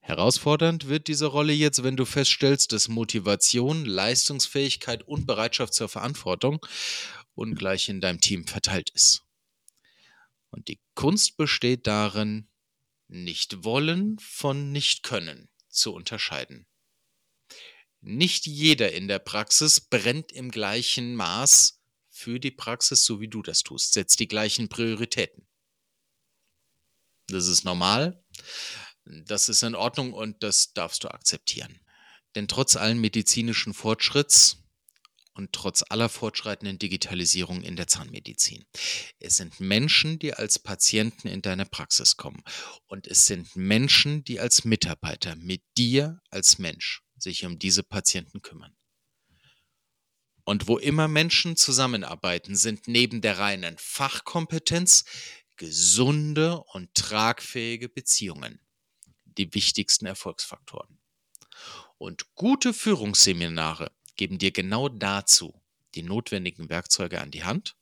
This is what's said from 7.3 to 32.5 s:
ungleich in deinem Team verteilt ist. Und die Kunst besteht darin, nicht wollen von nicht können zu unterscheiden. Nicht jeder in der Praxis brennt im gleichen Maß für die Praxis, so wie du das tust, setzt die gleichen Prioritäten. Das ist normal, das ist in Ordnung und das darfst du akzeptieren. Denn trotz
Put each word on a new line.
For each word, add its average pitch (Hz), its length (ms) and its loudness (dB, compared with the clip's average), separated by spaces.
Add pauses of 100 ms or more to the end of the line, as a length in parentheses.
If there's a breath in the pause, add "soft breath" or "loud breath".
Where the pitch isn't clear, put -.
ungleich 95 540 -2
in 95 120 -6
deinem 90 180 -2
Team 90 280 0
verteilt 95 420 -2
ist. - 340 4 (1300 soft breath)
Und - 180 -16
die - 120 -12 (160)
Kunst 175 420 2
besteht 127 480 0
darin, 107 640 -2 (580)
nicht 90 560 -8
wollen 165 540 0
von 143 540 -6
nicht - 320 -2
können 85 440 -8 (200)
zu - 260 -2
unterscheiden. 69 720 -8 (1400 loud breath)
Nicht 135 460 0
jeder 147 440 4
in 92 160 -6
der 98 120 -2
Praxis - 600 2
brennt 120 520 0
im 127 180 -12
gleichen 117 640 -2
Maß 107 680 4 (260)
für 120 300 -8
die 135 100 -4
Praxis, - 560 0
so 107 160 -2
wie 110 60 -8
du 107 160 -10
das - 180 0
tust, - 320 0
setzt - 260 2
die 110 80 0
gleichen 107 420 -2
Prioritäten. 113 800 -4 (1800)
Das 90 180 -2
ist 92 180 2
normal, 98 600 2 (840 loud breath)
das 95 400 -2
ist 117 140 2
in 117 120 -2
Ordnung 123 380 -2
und 107 300 -8
das - 300 2
darfst - 300 -4
du - 60 -10
akzeptieren. - 720 -4 (560 soft breath)
Denn 104 120 -4
trotz - 280 2